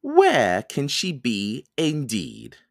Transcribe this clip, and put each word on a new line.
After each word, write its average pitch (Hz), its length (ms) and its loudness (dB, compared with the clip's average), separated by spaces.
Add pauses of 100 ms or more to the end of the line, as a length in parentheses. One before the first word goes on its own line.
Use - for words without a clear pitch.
"Where 220 600 4
can - 240 -4
she 175 260 -4
be, 113 540 -4 (120)
indeed?" 113 800 -4 (120)